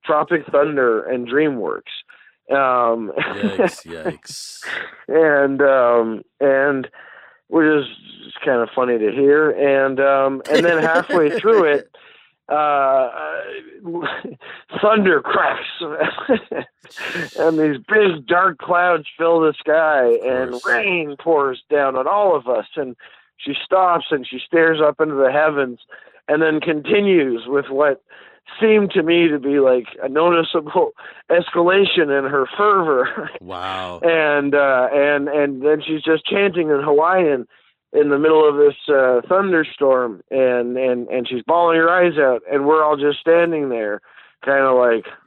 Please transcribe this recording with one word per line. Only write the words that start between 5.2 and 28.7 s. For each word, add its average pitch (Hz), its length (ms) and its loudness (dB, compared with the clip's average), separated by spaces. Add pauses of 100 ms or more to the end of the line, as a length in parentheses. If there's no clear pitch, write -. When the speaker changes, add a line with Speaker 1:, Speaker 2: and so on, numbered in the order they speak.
Speaker 1:
um, 120 640 2 (160)
and 135 480 0 (600)
which 160 200 2
is 147 180 0 (580)
kind 127 180 0
of 113 140 -4
funny 123 220 0
to 107 140 0
hear. 143 400 2
And, 135 480 0
um, 135 420 0 (100)
and 156 140 2
then 165 160 2
halfway 160 480 0
Speaker 2:
<laughs> 226 100 -4
Speaker 1:
through 190 360 2
it, 123 140 -6 (600)
uh, 139 600 0 (720)
<laughs> - 1000 -12
thunder 202 400 4
cracks, - 440 -2 (160)
<laughs> - 1600 -6
and 160 200 2
these 151 180 0 (100)
big 190 400 0
dark 175 320 0
clouds 175 460 -2 (120)
fill 165 240 2
the 156 160 2
sky, 151 480 2
Speaker 2:
Of 117 200 2
Speaker 1:
and 127 260 -2
Speaker 2:
course. 123 140 -12
Speaker 1:
rain 151 540 -2
pours 143 500 -2
down 139 260 0
on 131 120 -2
all 196 280 2
of 123 120 -6
us. 113 280 -2
And 131 200 -8 (420)
she 143 160 -8 (100)
stops 180 480 0
and 135 160 -4
she 127 180 -14
stares 160 360 2
up 147 180 2
into 156 160 0
the 135 160 2
heavens, 143 480 0 (480)
and 151 140 0
then 156 180 2
continues 156 880 0
with 139 220 -2
what 139 340 0 (560)
seemed 214 320 4